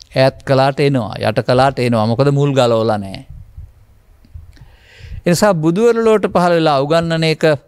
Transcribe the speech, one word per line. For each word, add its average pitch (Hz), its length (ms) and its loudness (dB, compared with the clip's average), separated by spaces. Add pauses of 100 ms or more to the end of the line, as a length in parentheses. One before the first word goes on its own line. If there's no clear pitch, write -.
(100)
ඈත් 131 340 0
කළාට 139 360 0
එනවා, 131 360 -2
යට 113 240 -2
කළාට 131 380 0
එනවා. 120 280 0
මොකද 117 240 0
මුල් 143 220 0
ගලවලා 113 460 2
නැහැ. 98 400 -14 (1800)
ඒ 175 120 -4
නිසා 196 240 2
බුදුවරු 202 460 0
ලෝට 220 260 2
පහළ 175 280 0
වෙලා 156 260 2
උගන්වන 165 440 -2
එක 156 180 0 (260)